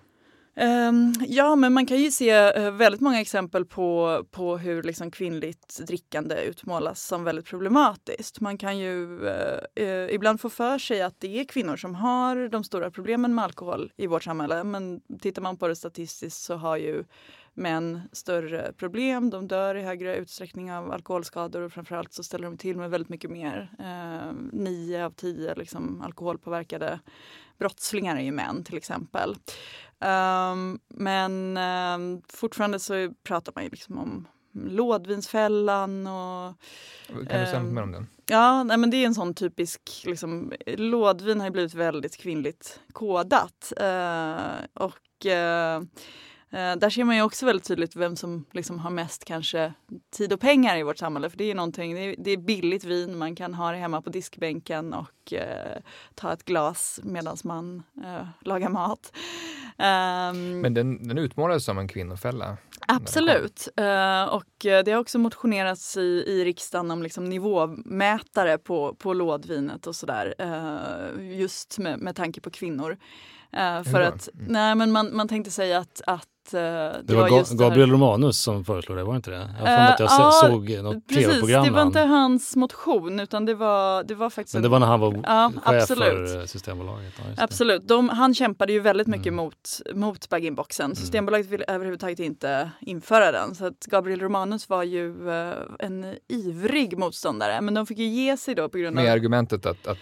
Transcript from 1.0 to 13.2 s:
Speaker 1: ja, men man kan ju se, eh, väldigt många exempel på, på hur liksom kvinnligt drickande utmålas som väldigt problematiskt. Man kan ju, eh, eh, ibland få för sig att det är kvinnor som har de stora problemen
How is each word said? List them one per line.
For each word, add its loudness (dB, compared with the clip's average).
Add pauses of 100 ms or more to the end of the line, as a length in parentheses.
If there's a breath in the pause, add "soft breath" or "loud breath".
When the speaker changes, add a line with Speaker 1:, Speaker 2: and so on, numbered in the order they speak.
Speaker 1:
ja, 4
men 6
man 4
kan 0
ju 2
se, 2
eh, 6
väldigt 4
många 4
exempel -2
på, 0
på -4
hur -4
liksom -8
kvinnligt -8
drickande -6
utmålas -6
som -4
väldigt -4
problematiskt. 0
Man -6
kan -4
ju, -6
eh, -4 (280)
eh, -4
ibland 2
få -6
för -2
sig -4
att -4
det -6
är -2
kvinnor -4
som -10
har -2
de -4
stora -6
problemen 0